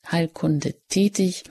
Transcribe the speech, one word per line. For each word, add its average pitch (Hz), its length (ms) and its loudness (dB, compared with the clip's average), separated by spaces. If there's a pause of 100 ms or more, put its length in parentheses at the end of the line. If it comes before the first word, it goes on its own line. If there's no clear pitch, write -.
(100)
Heilkunde 160 640 -2 (120)
tätig. 190 640 0